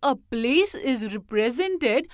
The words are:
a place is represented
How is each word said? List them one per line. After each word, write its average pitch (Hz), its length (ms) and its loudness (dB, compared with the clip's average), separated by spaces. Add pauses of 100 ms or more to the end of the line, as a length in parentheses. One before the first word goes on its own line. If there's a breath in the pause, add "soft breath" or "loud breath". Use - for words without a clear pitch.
a 269 140 2
place 262 580 0
is 220 400 -4
represented 247 1000 0